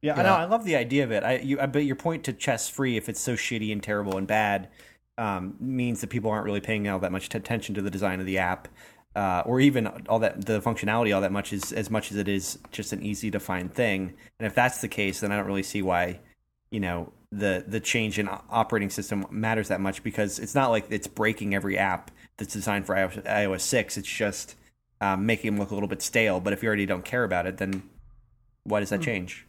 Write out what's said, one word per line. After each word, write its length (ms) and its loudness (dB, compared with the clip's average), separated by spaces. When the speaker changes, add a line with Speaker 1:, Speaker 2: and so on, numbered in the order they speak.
Speaker 1:
Yeah, 140 0
I 20 -2
Speaker 2:
Yeah. 60 6
Speaker 1:
know. 100 8
I 120 4
love 200 2
the 100 4
idea 300 4
of 60 0
it. 120 2
I, 140 4
you, 240 0
I 60 2
bet 180 2
your 100 2
point 300 -2
to 80 -2
Chess 340 0
Free, 300 0
if 100 -4
it's 140 -4
so 140 0
shitty 360 -2
and 120 -2
terrible 340 0
and 100 -2
bad, 400 2
um, 420 -2
means 420 -2
that 80 -6
people 220 0
aren't 140 0
really 140 0
paying 300 0
all 100 0
that 120 0
much 180 -4
t-, 80 -4
attention 380 -4
to 60 -4
the 100 -2
design 280 0
of 60 -4
the 140 0
app, 280 0
uh, 300 2
or 160 4
even 260 6
all 100 4
that, 260 0
the 140 2
functionality 560 2
all 60 4
that 100 2
much, 220 -4
is 180 -4
as 180 -4
much 220 -2
as 60 -4
it 100 0
is 320 -2
just 200 -8
an 100 -6
easy 300 -4
to 80 -2
find 340 -4
thing. 400 0
And 80 -2
if 80 -2
that's 260 2
the 80 -4
case, 320 -2
then 100 0
I 60 0
don't 80 -2
really 180 -2
see 180 -4
why, 380 0
you 120 -4
know, 320 -2
the, 320 0
the 140 -2
change 400 0
in 80 0
o-, 220 -6
operating 400 2
system 400 -4
matters 380 0
that 140 0
much, 200 -2
because 380 -2
it's 160 -4
not 160 4
like 180 2
it's 180 -4
breaking 460 0
every 240 0
app 320 0
that's 160 -8
designed 320 -2
for 100 0
I 80 4
O 40 0
S, 180 -6
I 200 2
O 80 2
S 100 -2
six. 340 0
It's 100 -8
just, 480 -4
um, 240 2
making 260 2
them 80 0
look 120 -4
a 20 -4
little 160 -2
bit 120 -6
stale. 380 2
But 140 0
if 100 -4
you 40 2
already 180 2
don't 200 -2
care 180 0
about 220 0
it, 120 -4
then 260 -4
why 160 0
does 100 -2
that 80 0
Speaker 2:
Hmm. 60 0
Speaker 1:
change? 460 -4